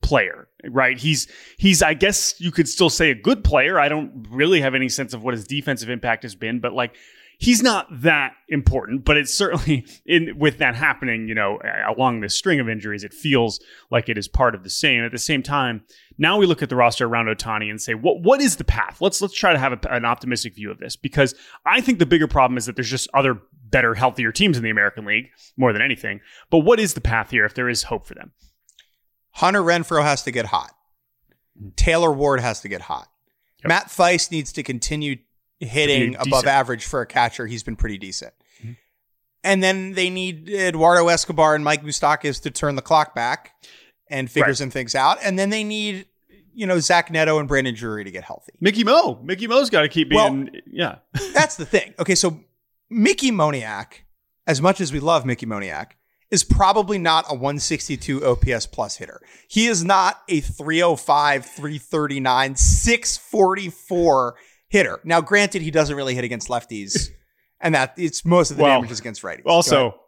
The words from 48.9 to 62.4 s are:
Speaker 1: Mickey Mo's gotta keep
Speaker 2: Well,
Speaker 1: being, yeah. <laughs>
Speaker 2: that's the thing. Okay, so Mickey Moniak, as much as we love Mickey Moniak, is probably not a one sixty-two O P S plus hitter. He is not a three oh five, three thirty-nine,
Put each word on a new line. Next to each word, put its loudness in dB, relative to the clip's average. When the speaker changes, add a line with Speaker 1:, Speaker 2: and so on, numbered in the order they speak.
Speaker 1:
Mickey -6
Mo's 2
gotta 4
keep 0
Speaker 2:
Well, 4
Speaker 1:
being, -6
yeah. -6
<laughs> -8
Speaker 2:
that's 2
the -10
thing. -2
Okay, 0
so 0
Mickey 2
Moniak, -4
as 0
much 2
as -4
we -4
love 0
Mickey -4
Moniak, -8
is 0
probably 2
not 0
a -4
one -4
sixty-two -6
O 4
P 2
S -4
plus -8
hitter. -16
He 2
is 0
not 2
a 0
three -4
oh 2
five, 0
three -10
thirty-nine, -2